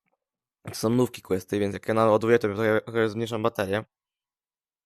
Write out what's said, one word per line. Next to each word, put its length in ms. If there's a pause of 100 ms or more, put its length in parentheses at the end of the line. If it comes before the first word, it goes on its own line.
(640)
To 120
są 140
nówki 320
questy, 380
więc 140
jak 140
ja 60
naładuję, 460
to 80
trochę, 340
trochę 280
zmniejszam 340
baterię. 400 (1040)